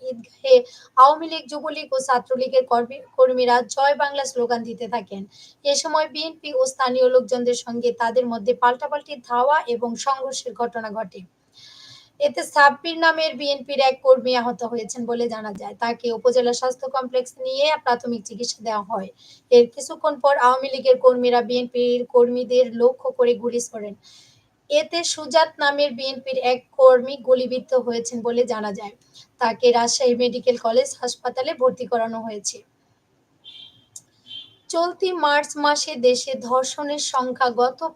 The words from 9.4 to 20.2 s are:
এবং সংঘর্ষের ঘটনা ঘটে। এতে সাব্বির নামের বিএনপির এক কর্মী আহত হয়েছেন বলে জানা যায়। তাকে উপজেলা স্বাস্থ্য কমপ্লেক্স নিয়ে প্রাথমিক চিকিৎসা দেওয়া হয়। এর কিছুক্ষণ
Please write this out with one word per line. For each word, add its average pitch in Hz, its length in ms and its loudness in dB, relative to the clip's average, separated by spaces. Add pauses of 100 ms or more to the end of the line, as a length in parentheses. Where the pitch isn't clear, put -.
এবং 233 300 -4
সংঘর্ষের 262 580 -6
ঘটনা 233 360 -6
ঘটে। 202 300 -10 (1000)
এতে 294 240 -2
সাব্বির 302 560 4
নামের 320 380 2
বিএনপির 277 440 -4
এক 262 220 2
কর্মী 254 320 4
আহত 240 280 -2
হয়েছেন 233 440 -8
বলে 240 220 -2
জানা 214 240 -8
যায়। 202 220 -14
তাকে 233 380 -4
উপজেলা 240 400 2
স্বাস্থ্য 254 360 -6
কমপ্লেক্স 254 500 -4
নিয়ে 262 280 -2 (160)
প্রাথমিক 240 420 -2
চিকিৎসা 226 400 -10
দেওয়া 214 180 -4
হয়। 196 260 -8 (420)
এর 240 160 8
কিছুক্ষণ 294 540 -6